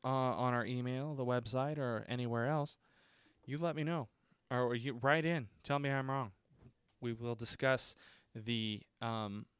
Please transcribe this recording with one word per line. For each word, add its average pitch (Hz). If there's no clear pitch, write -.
uh, -
on 127
our 120
email, 127
the 131
website, 123
or 120
anywhere 120
else, 143
you 131
let 165
me 156
know. 156
Or 123
you 123
write 139
in. 160
Tell 143
me 143
I'm 135
wrong. 131
We 120
will 117
discuss 123
the, 110
um, 107